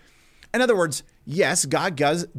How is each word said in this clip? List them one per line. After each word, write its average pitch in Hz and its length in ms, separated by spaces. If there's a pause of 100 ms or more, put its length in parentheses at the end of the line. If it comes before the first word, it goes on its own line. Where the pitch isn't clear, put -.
(540)
In 233 60
other 247 160
words, 165 260 (220)
yes, 143 420
God 156 300
does, 151 300 (120)